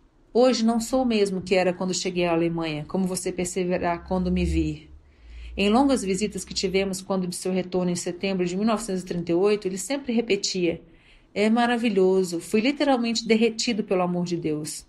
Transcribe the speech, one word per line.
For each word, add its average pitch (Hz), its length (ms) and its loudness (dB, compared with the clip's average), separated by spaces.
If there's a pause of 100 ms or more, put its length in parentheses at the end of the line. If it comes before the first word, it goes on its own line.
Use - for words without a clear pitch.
(320)
"Hoje 226 320 4
não 226 140 2
sou 262 240 0
o 254 40 2
mesmo 196 360 2
que 185 120 0
era 185 180 4
quando 185 220 -4
cheguei 180 320 -2
à 170 60 2
Alemanha, 165 540 0
como 185 200 0
você 180 260 -4
perceberá 175 640 -2
quando 185 320 -2
me 180 140 2
vir." 160 460 -2 (640)
Em 202 140 2
longas 262 340 4
visitas 190 400 -2
que - 100 -12
tivemos 190 460 -2
quando 190 260 -2
de 180 80 -6
seu - 160 -6
retorno 180 400 0
em 175 60 -2
setembro 180 480 -2
de 180 120 -2
mil 208 100 0
novecentos 208 360 0
e 180 40 -16
trinta 170 260 -4
e - 20 4
oito, 208 320 2
ele 185 120 -4
sempre 269 340 -6
repetia: 196 680 0 (540)
"É 208 160 2
maravilhoso, 190 880 2
fui 208 200 0
literalmente 247 640 0
derretido 220 560 2
pelo 185 200 0
amor 175 220 0
de 175 120 -2
Deus." 151 520 -6